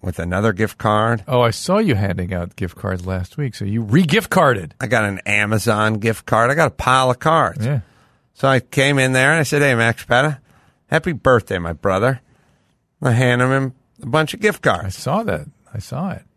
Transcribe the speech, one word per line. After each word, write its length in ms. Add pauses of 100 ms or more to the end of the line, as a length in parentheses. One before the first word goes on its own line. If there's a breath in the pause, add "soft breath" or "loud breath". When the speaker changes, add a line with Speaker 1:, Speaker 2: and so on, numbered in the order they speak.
Speaker 1:
with 180
another 320
gift 260
card. 480
Speaker 2:
Oh, 140
I 100
saw 280
you 180
handing 360
out 220
gift 220
cards 300
last 300
week, 200
so 80
you 180
re-gift 480
carded. 500
Speaker 1:
I 60
got 180
an 220
Amazon 680
gift 320
card. 240
I 40
got 140
a 60
pile 360
of 80
cards. 480
Speaker 2:
Yeah. 140 (540 soft breath)
Speaker 1:
So 120
I 140
came 400
in 140
there 180
and 80
I 20
said, 200
"Hey, 120
Max 300
Petta, 340 (500 soft breath)
happy 240
birthday, 460
my 140
brother." 480 (840)
I 100
hand 300
him 300 (300)
a 40
bunch 280
of 60
gift 220
cards. 220
Speaker 2:
I 60
saw 340
that. 220 (280)
I 40
saw 340
it. 100 (140)